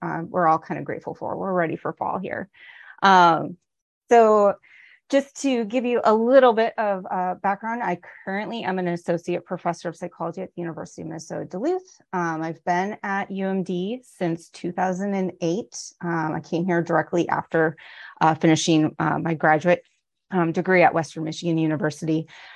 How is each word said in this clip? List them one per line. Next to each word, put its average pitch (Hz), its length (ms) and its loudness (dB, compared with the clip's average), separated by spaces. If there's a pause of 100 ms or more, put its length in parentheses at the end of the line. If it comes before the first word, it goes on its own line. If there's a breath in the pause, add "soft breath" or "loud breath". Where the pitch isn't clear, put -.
um, 165 260 -8
we're 175 180 0
all 160 120 4
kind 156 200 -8
of 147 60 -10
grateful - 300 -10
for. - 240 -8
We're 190 160 -4
ready 165 220 -2
for 156 180 -8
fall - 240 -6
here. - 320 -8 (520 loud breath)
Um, 175 540 6 (540)
so 214 460 6 (540 soft breath)
just 277 320 0
to 240 240 0
give 233 180 -2
you 240 200 0
a 220 100 6
little 247 400 6
bit 226 240 0
of, 202 320 -2
uh, 180 240 -2
background, 202 480 -4
I 180 160 -2 (260)
currently 208 380 -6
am 185 160 -4
an 180 100 -2
associate 170 560 -4
professor 170 460 -6
of 165 60 -14
psychology 170 440 -10
at 180 140 -10
the 170 80 -10
University 170 400 -12
of 160 60 -10
Minnesota 160 360 -10
Duluth. 320 560 -6 (140)
Um, 165 260 -4
I've 160 240 -8
been 190 380 -2
at 202 280 -6
U 190 160 -4
M 190 160 -2
D 190 400 -6
since 165 460 -6
two - 240 -10
thousand 185 400 -2
and 190 200 -2 (100)
eight. 175 340 -4 (260)
Um, 165 300 -2
I 156 80 -6
came 165 240 -4
here 175 160 2
directly 160 480 0
after, 160 480 0 (460 loud breath)
uh, 160 140 4
finishing, 160 640 2
uh, 156 200 -2
my 165 160 -4
graduate, 156 500 2 (460)
um, 170 200 0
degree 180 320 2
at 143 120 6
Western 160 300 -4
Michigan 160 340 -2
University. 156 680 -2 (300 loud breath)